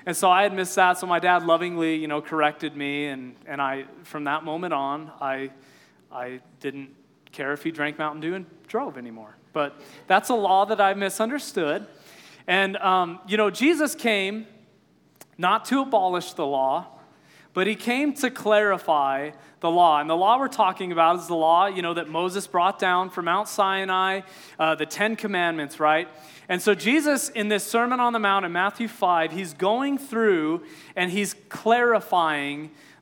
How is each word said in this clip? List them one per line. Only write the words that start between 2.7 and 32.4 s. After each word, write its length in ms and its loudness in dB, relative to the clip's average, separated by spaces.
me, 300 -6
and, 300 -10
and 160 -6
I, 240 -4
from 220 -10
that 180 -4
moment 300 -6
on, 360 -4
I, 300 -6
I 300 -12
didn't 300 -10
care 220 -6
if 100 -8
he 80 -4
drank 260 -6
Mountain 240 -6
Dew 120 -4
and 120 -10
drove 300 -6
anymore. 400 -16
But 260 -4
that's 220 4
a 60 2
law 300 4
that 160 0
I 140 4
misunderstood. 880 -4
And, 300 2
um, 500 0
you 100 0
know, 140 4
Jesus 440 2
came 520 -2
not 280 0
to 140 2
abolish 540 0
the 120 -4
law, 420 -2
but 140 0
he 80 -2
came 400 -2
to 160 -2
clarify 1000 0
the 100 -2
law. 320 6
And 80 -4
the 60 0
law 240 4
we're 80 0
talking 440 0
about 280 4
is 80 -12
the 80 -4
law, 320 4
you 160 -6
know, 100 -4
that 160 -6
Moses 380 -4
brought 320 0
down 320 0
from 140 -8
Mount 220 0
Sinai, 760 0
uh, 160 2
the 140 -2
Ten 280 -2
Commandments, 640 -2
right? 280 2
And 100 -2
so 140 4
Jesus, 560 0
in 200 -4
this 140 0
Sermon 360 0
on 120 2
the 60 0
Mount 260 2
in 80 -4
Matthew 360 -2
five, 440 0
he's 220 -8
going 460 0
through 640 0
and 160 -2
he's 240 -2
clarifying 1200 0